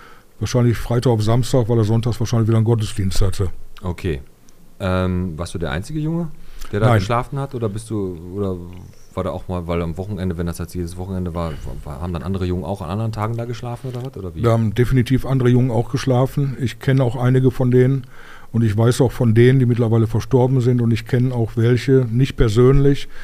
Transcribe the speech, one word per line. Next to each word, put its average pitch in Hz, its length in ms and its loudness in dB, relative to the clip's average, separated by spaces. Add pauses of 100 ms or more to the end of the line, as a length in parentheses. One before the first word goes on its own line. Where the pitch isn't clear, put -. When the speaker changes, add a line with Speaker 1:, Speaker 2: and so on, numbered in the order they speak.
(400)
Speaker 1:
Wahrscheinlich 120 380 2
Freitag 120 360 0
auf 107 100 0
Samstag, 117 460 2
weil 117 80 2
er 110 80 4
sonntags 113 340 0
wahrscheinlich 113 300 0
wieder 113 80 4
einen 110 80 2
Gottesdienst 107 560 2
hatte. 95 280 2 (320)
Speaker 2:
Okay. 87 400 -4 (600)
Ähm, 92 560 0
warst 85 160 -8
du - 60 -6
der 78 120 -4
einzige 107 280 -6
Junge, 165 300 -4 (420)
der 104 80 -2
da 107 80 4
Speaker 1:
Nein. 113 120 4
Speaker 2:
geschlafen 117 400 -2
hat? 139 160 -8
Oder 117 120 -4
bist 107 220 -8
du, 95 280 -6 (160)
oder 98 220 -4 (580)
war 92 120 -4
da 82 60 -4
auch 87 180 -8
mal, 90 180 -6
weil 85 140 -2
am 82 160 -6
Wochenende, 92 400 -4
wenn 87 80 -4
das 85 140 -6
jetzt 87 140 -8
jedes 87 220 -6
Wochenende 90 400 -6
war, 85 160 -4 (320)
war, 73 160 -12
haben 90 140 -6
dann 80 100 -6
andere 92 220 -4
Jungen 90 180 -2
auch 98 180 -6
an 80 80 -8
anderen 110 220 -4
Tagen 110 240 -4
da 117 80 -6
geschlafen 120 460 -10
oder 120 160 -8
was? 135 100 -12
Oder 92 180 -10
wie? 82 80 -8
Speaker 1:
Da 117 100 4
haben 113 220 2
definitiv 123 520 2
andere 127 240 2
Jungen 123 220 4
auch 113 200 -2
geschlafen. 131 680 0
Ich 117 180 -4
kenne 135 240 2
auch 117 140 0
einige 127 340 4
von 127 200 0
denen 127 340 4 (480)
und 113 100 2
ich 104 140 2
weiß 120 240 2
auch 117 100 4
von 113 240 2
denen, 127 240 8
die 127 60 4
mittlerweile 113 420 2
verstorben 123 540 2
sind, 123 200 2
und 117 100 2
ich 113 140 -2
kenne 127 300 0
auch 113 220 -2
welche, 123 520 4
nicht 123 280 0
persönlich, 131 720 4 (140)